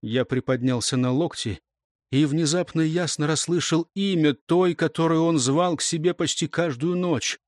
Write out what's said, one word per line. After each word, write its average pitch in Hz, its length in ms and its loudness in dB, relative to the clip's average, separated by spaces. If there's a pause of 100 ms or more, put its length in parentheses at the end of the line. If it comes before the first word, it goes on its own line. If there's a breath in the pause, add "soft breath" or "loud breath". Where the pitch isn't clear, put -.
Я 117 220 -2
приподнялся 127 720 -2
на 127 160 0
локти — 131 480 -4 (500)
и 139 140 4
внезапно 160 560 0
ясно 160 460 0
расслышал 160 680 0
имя 180 400 2
той, 175 400 2
которую 165 500 0
он 170 140 2
звал 147 380 0
к - 60 -6
себе 170 320 0
почти 165 340 -2
каждую 165 480 -2
ночь. 175 520 -2